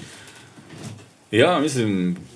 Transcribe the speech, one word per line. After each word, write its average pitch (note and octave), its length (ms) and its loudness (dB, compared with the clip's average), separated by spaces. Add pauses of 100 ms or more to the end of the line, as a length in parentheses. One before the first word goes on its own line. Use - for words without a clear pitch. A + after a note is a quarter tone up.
(1300)
Ja, D3+ 280 6
mislim, G#2+ 580 0 (200)